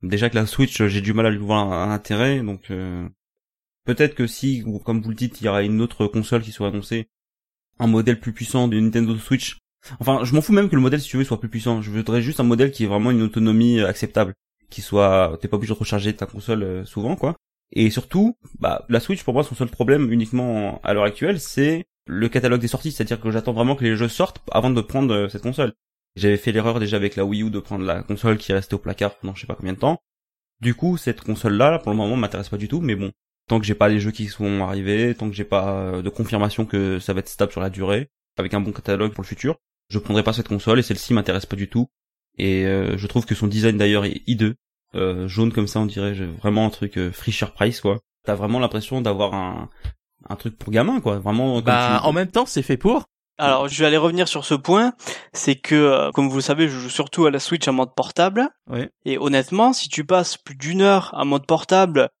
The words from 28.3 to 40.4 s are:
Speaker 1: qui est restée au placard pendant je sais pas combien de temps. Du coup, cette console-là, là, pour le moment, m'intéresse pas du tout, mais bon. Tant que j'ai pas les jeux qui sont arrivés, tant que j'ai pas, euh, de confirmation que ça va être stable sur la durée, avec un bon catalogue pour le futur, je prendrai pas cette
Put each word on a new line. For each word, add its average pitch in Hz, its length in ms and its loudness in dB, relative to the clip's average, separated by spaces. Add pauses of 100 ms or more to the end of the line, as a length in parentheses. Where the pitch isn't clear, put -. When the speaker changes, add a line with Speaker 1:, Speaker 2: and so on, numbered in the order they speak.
Speaker 1:
qui - 140 -6
est 95 40 2
restée 98 200 -4
au 98 40 -2
placard 101 360 -4
pendant 95 180 -10
je - 80 -16
sais - 60 -16
pas - 80 -8
combien 92 180 -8
de 95 60 -12
temps. 151 200 0 (600)
Du 120 160 0
coup, 175 220 0
cette - 240 -4
console-là, 110 500 2
là, 165 80 0
pour 107 120 -4
le 104 60 0
moment, 110 200 0
m'intéresse 101 320 -4
pas 104 80 -6
du 104 100 -6
tout, 156 140 -2
mais 123 140 0
bon. 101 160 -6 (360)
Tant 113 120 2
que 104 60 -6
j'ai 101 100 0
pas 104 140 4
les 107 100 2
jeux 104 120 -2
qui 107 160 -8
sont 101 340 -4
arrivés, 101 540 0
tant 107 140 -6
que 101 60 -10
j'ai 101 100 -6
pas, 98 340 0
euh, 92 240 -4
de 95 60 -2
confirmation 107 560 -2
que 95 340 -2
ça 95 140 -4
va 92 60 -2
être - 100 -8
stable 101 220 0
sur 92 100 -8
la 95 100 -4
durée, 98 380 -2 (280)
avec - 160 -4
un 104 80 0
bon 101 120 -4
catalogue 104 400 -2
pour 95 100 -10
le - 40 -12
futur, 131 300 -6 (320)
je 104 100 -2
prendrai 104 240 0
pas 110 100 2
cette 117 160 -4